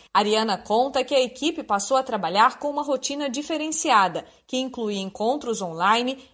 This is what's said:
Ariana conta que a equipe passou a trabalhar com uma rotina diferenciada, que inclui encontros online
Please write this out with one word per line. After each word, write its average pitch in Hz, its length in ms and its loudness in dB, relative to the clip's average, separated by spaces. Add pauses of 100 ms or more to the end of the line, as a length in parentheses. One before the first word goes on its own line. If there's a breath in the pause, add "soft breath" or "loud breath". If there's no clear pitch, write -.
(140 loud breath)
Ariana 214 420 2
conta 254 480 0
que 277 120 -2
a 262 40 4
equipe 285 440 -2
passou 214 340 2
a 262 60 2
trabalhar 214 560 2
com 294 100 -4
uma 285 140 -4
rotina 277 440 -4
diferenciada, 285 960 2 (220 loud breath)
que 254 120 -4
inclui 247 400 -4
encontros 208 640 -4
online 214 560 0 (140 loud breath)